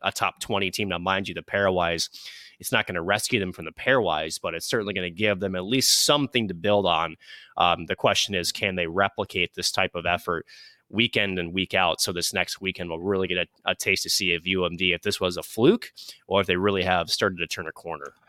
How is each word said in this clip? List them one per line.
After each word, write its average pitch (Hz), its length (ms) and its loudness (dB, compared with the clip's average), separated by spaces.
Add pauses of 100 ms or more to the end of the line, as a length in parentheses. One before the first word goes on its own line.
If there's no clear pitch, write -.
a 95 120 -2
top - 260 -2
twenty 98 320 -2
team. 104 160 -4
Now, 90 100 -2
mind 95 300 0
you, 95 80 -8
the 87 60 -8
pairwise, 90 680 2 (500)
it's - 120 -8
not 110 160 2
gonna 87 160 -4
rescue 101 380 0
them 92 100 -4
from 85 140 -12
the 80 60 -10
pairwise, 85 720 0
but 85 120 -4
it's 82 120 -8
certainly 104 280 -2
gonna 92 160 -4
give 98 320 0
them 95 140 -2
at 92 100 -4
least 127 400 2
something 135 420 2
to 92 60 -4
build 101 320 2
on. 82 320 2 (400)
Um, 87 300 2
the - 100 -2
question 104 360 2
is, 87 200 -2
can 95 240 -2
they 87 100 0
replicate 95 640 0
this - 200 -4
type 95 200 0
of 85 120 -6
effort 85 400 -2 (440)
weekend 104 480 0
and 85 160 -4
week 92 200 -2
out? 90 260 2
So - 140 0
this 85 200 -2
next 90 280 -4
weekend, 92 280 -6
we'll 82 100 -6
really 95 280 0
get 90 100 0 (280)
a, 92 60 0
a 92 40 0
taste - 280 0
to - 60 -8
see 92 220 2
if 85 160 -2
U 92 160 2
M 87 140 -2
D, 90 160 2
if 85 80 -4
this 104 180 -2
was 90 160 0
a 80 80 -8
fluke 170 480 2 (360)
or 92 120 2
if 95 80 0
they 92 80 2
really 95 280 2
have 90 260 2
started 95 300 0
to 85 80 2
turn 82 200 -2
a 80 60 -10
corner. 76 400 -10 (160)